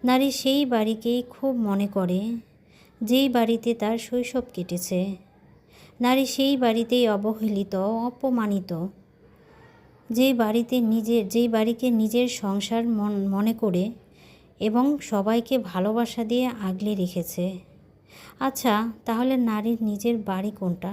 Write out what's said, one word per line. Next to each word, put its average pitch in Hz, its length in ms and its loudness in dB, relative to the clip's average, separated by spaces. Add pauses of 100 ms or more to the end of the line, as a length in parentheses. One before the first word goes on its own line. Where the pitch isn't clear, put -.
নারী 262 260 4
সেই 269 340 2
বাড়িকেই 240 640 0
খুব 269 260 -2
মনে 202 320 0
করে, 196 500 -2 (640)
যেই 262 260 4
বাড়িতে 233 440 2
তার 226 240 -2
শৈশব 247 460 -4 (100)
কেটেছে। 180 600 -4 (880)
নারী 254 240 4
সেই 269 320 2
বাড়িতেই 233 500 2
অবহেলিত, 208 680 0
অপমানিত, 208 1120 -2 (1200)
যেই 254 220 4
বাড়িতে 233 460 0
নিজের, 220 480 2
যেই 233 200 2
বাড়িকে 226 420 0
নিজের 226 380 2
সংসার 214 600 -2
মন-, 208 400 0
মনে 202 260 2
করে 202 380 0 (680)
এবং 226 260 2 (140)
সবাইকে 226 580 0
ভালোবাসা 220 680 -2
দিয়ে 240 240 0
আগলে 208 480 -4
রেখেছে। 180 500 -4 (960)
আচ্ছা, 262 340 0 (320)
তাহলে 247 320 0
নারীর 226 440 0
নিজের 220 360 0
বাড়ি 202 340 -4
কোনটা? 185 420 -4